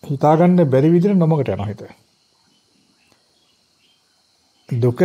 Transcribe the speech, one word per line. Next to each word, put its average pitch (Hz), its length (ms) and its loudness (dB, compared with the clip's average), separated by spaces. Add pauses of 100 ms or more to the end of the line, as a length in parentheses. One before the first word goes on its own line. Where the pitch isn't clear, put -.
හිතාගන්න 160 640 2
බැරි 135 240 2
විදිහට 180 280 2
නොමගට 156 300 0
යනවා 101 180 -6
හිත. 208 160 -12 (2750)
දුක 123 360 -2